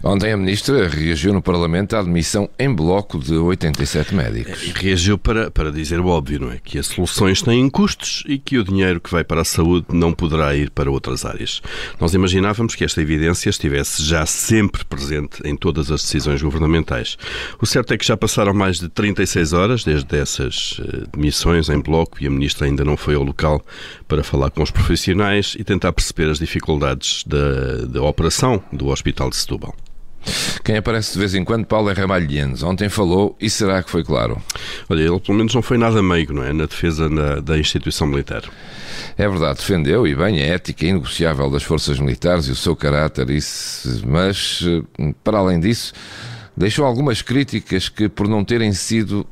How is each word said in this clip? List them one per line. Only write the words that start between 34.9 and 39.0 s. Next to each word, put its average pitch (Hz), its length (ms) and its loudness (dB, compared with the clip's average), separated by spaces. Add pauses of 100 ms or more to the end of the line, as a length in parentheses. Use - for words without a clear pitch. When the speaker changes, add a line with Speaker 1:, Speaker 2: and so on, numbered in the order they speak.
Speaker 2:
ele 85 180 2
pelo 101 180 0
menos 113 180 2
não 120 60 2
foi 123 160 0
nada 113 260 4
meigo, 85 300 2
não 69 100 -2
é? 67 80 -2
Na 78 140 0
defesa 80 440 0
da, 73 300 0
da 78 180 0
instituição 76 480 0
militar. 69 380 -2 (760)